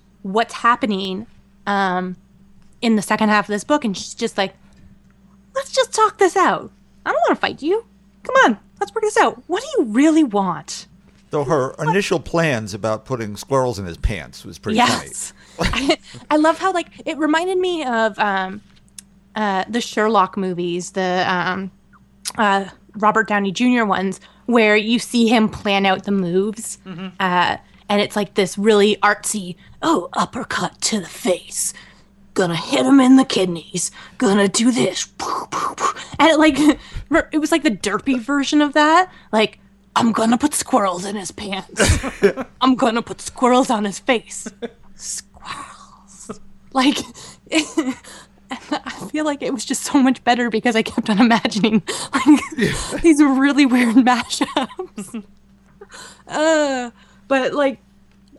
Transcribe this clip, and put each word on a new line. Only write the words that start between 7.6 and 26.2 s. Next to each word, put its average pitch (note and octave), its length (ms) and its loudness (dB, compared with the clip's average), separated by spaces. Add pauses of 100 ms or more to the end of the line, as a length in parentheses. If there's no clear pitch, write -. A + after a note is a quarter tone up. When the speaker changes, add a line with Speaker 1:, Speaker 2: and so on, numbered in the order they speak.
Speaker 1:
you. F#4+ 220 -2 (400)
Come B4 120 -2 (100)
on, A#3 140 0 (200)
let's - 160 -6
work A4 80 -6
this G#4+ 140 -2
out. B3 300 2
What F#4 160 -4
do C#5+ 40 -12 (100)
you C#4+ 120 0
really D4+ 340 4
want?" F#3+ 640 -4 (440)
Speaker 2:
Though D3 120 -2
her C3+ 360 0
initial E3+ 420 0
plans B2+ 520 -2
about G#2+ 300 -4
putting A2+ 320 -8
squirrels B2+ 440 -2
in G2 60 -8
his E2+ 120 -10
pants - 480 -6
was F2+ 120 -16
pretty - 200 -4
Speaker 1:
Yes. - 560 -2 (240)
Speaker 2:
funny. E3 140 -2
Speaker 1:
<laughs> - 20 -4
I, C#4 240 0 (340)
I D4+ 60 2
love D#4+ 220 2
how, F#4+ 120 0
like, F4 160 -4 (180)
it D#4+ 120 -6
reminded D#4+ 400 0
me F4+ 260 -2
of, A3+ 360 -2
um, G3 420 -2 (760)
uh, G3 340 -2
the A#3 120 -4
Sherlock G#3+ 540 0
movies, F3 560 -4
the, F#3 360 0
um, F#3 420 -2 (680)
uh, G3 260 2 (300)
Robert G#3+ 320 2
Downey G3+ 240 -2
Junior A#3+ 340 2
ones, F#3+ 340 -2 (280)
where A3 280 4
you G#3+ 220 2
see A#3 300 0
him A3 200 4
plan G3 380 -2
out F#3+ 200 0
the G3+ 60 -4
moves. G3 760 -4